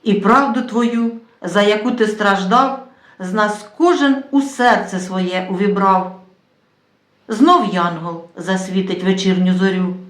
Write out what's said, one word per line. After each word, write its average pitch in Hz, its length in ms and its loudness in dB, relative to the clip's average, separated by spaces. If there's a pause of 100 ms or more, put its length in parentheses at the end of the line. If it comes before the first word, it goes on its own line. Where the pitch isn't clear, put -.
І 208 100 2
правду 247 480 2
твою, 233 500 -2 (300)
за 180 200 0
яку 208 300 0
ти 226 160 0
страждав, 208 800 0 (320)
з 185 140 -8
нас 214 320 -2 (120)
кожен 285 540 2
у 277 100 2
серце 226 580 0
своє 185 520 -4
увібрав. 190 720 0 (1040)
Знов 226 460 4
янгол 170 500 -4 (120)
засвітить 185 680 -4
вечірню 185 500 0
зорю. 185 420 0 (140)